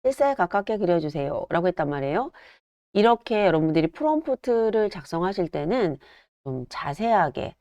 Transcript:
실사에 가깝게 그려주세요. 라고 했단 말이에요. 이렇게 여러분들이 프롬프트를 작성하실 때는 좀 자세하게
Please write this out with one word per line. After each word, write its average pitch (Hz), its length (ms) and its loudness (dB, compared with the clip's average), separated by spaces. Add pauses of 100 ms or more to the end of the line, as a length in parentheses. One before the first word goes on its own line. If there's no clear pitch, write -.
실사에 277 300 2
가깝게 202 460 0
그려주세요. 156 680 0
라고 170 180 0
했단 156 240 0
말이에요. 143 400 -2 (640)
이렇게 214 520 2
여러분들이 160 460 2
프롬프트를 233 960 0
작성하실 180 600 -4
때는 160 500 -2 (440)
좀 127 260 -8
자세하게 180 920 -2